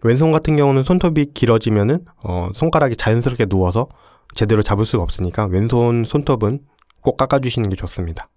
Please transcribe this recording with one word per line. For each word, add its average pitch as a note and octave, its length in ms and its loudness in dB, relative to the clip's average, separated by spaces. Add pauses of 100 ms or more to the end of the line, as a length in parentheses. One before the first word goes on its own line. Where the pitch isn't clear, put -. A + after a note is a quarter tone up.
왼손 C3+ 280 4
같은 D#3 240 2
경우는 C#3 280 4
손톱이 D#3+ 520 2
길어지면은, A2+ 720 2 (180)
어, F2 320 -4
손가락이 D3 400 0
자연스럽게 A#2+ 500 0
누워서 F#2+ 420 0 (460)
제대로 G#2+ 300 2
잡을 G#2 200 0
수가 A2 200 -2
없으니까 F2+ 420 -4
왼손 A#2 600 0
손톱은 C3 600 -2 (360)
꼭 - 160 -2
깎아주시는 C3 520 0
게 F#2+ 60 -2
좋습니다. F2 600 -10